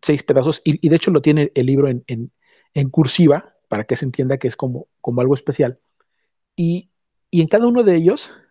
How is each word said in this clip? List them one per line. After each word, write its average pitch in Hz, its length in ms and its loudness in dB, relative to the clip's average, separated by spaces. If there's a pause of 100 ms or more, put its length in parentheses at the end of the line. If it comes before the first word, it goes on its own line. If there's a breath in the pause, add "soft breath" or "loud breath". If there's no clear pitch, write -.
seis 147 220 -2
pedazos, 135 420 0
y, 160 200 0
y 156 40 4
de 160 80 4
hecho - 140 0
lo 151 100 2
tiene 151 340 2
el 127 120 0
libro 139 200 2
en, 123 200 -4
en, 120 240 -10 (420)
en 139 160 -2
cursiva, 151 640 2 (180)
para 110 160 -4
que 123 100 -4
se 143 100 -8
entienda 131 320 -4
que - 100 -4
es 113 80 -6
como, 127 320 -8 (140)
como 123 200 -4
algo 131 120 2
especial. 131 460 -4 (760)
Y, 170 360 -4 (400)
y 170 100 2
en 160 60 2
cada 220 180 2
uno 240 160 2
de 196 140 4
ellos 170 360 0 (200)